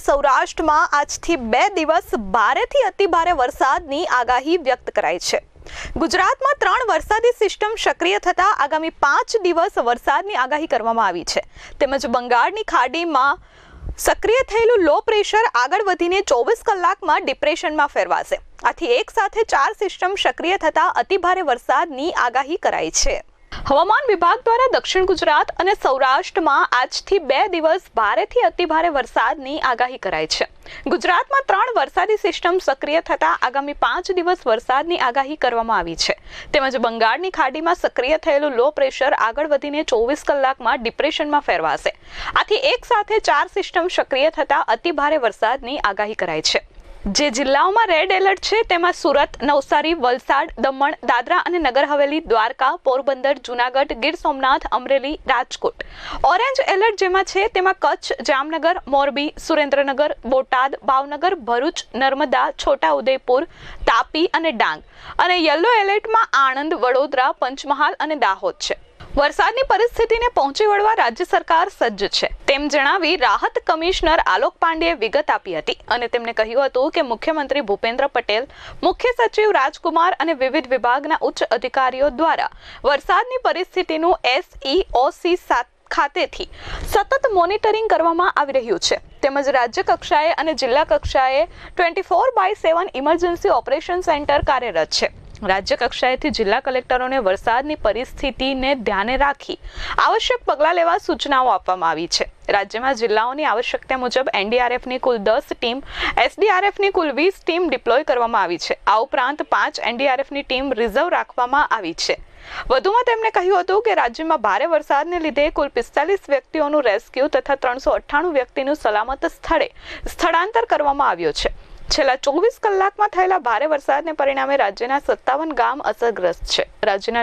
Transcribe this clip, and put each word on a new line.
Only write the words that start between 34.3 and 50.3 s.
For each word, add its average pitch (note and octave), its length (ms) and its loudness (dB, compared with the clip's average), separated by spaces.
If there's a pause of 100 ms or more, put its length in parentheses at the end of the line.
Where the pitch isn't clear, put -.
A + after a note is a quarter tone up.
વરસાદની C4+ 580 0
આગાહી C4+ 360 -4
કરવામાં A3+ 360 0
આવી E3+ 240 -6
છે. - 120 0 (400)
તેમજ C4+ 300 0
બંગાળની A#3 540 0
ખાડીમાં D#4 420 0
સક્રિય D4 460 0
થયેલું C#4+ 340 2
લો C#4 80 4 (100)
પ્રેશર C4 380 2
આગળ C#4+ 380 0
વધીને D4 360 -4
ચોવીસ B3 380 0
કલાકમાં C4 560 0
ડિપ્રેશનમાં D4 640 -2
ફેરવાશે. D#3+ 420 0 (400)
આથી E4 400 0
એક - 220 -6
સાથે G#4+ 340 0
ચાર D4+ 160 2 (160)
સિસ્ટમ F4+ 400 -2
સક્રિય C#4+ 400 0
થતા C#4+ 240 0 (140)
અતિ D#4+ 240 -4
ભારે D4 260 2
વરસાદની A#3+ 500 -2 (140)
આગાહી G#3 320 -4
કરાઈ D#3+ 260 -2
છે. - 160 -2 (500)
જે D4 100 2 (100)
જિલ્લાઓમાં E4 540 2
રેડ F4 240 2
એલર્ટ F#4+ 320 0
છે G4+ 100 0 (140)
તેમાં F4 280 2
સુરત, C#4+ 380 2 (120)
નવસારી, D4 560 0
વલસાડ, C4+ 440 0 (160)